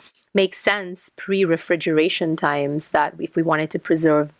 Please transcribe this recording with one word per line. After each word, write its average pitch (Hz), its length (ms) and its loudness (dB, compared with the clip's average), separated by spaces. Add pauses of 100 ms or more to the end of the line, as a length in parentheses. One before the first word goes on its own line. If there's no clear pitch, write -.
(340)
makes 190 240 2
sense 196 600 -4
pre-refrigeration 165 1200 0
times 147 520 -2
that 147 300 0
if 165 160 -8
we 165 80 0
wanted 156 260 0
to - 80 -6
preserve, 156 640 2